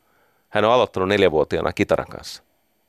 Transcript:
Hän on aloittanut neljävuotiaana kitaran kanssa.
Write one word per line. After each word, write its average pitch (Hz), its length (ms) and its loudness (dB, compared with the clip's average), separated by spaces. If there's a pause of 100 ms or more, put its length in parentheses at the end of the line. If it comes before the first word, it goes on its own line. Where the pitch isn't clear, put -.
(480)
Hän 104 160 -2
on 110 80 4
aloittanut 98 360 0
neljävuotiaana 82 640 0
kitaran - 340 -2
kanssa. - 360 -16 (460)